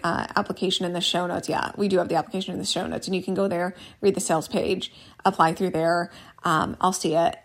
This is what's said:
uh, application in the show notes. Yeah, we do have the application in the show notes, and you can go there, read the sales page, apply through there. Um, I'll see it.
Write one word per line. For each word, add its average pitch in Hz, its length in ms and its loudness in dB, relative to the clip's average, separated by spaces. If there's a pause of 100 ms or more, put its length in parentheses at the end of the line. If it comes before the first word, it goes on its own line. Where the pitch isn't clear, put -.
uh, 165 320 0
application 190 500 0
in 175 80 -2
the 175 80 -2
show 180 240 0
notes. - 240 -4
Yeah, - 260 -2
we 202 120 0
do 185 100 4
have 175 100 2
the 165 80 0
application 185 380 -2
in - 60 -6
the 202 60 -6
show - 200 -2
notes, 160 220 -6
and 185 80 -2
you 180 80 -2
can 190 100 -4
go 196 140 2
there, 180 260 -2 (260)
read 196 160 4
the 196 60 -2
sales 160 260 0
page, - 460 -2 (320)
apply 165 280 4
through 180 180 -2
there. 170 400 0 (320)
Um, 156 360 0
I'll 185 140 2
see 165 220 0
it. 165 300 4